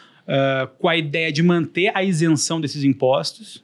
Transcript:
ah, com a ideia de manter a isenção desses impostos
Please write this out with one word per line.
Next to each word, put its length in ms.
ah, 400
com 80
a 100
ideia 340
de 120
manter 500
a 100
isenção 560
desses 240
impostos 800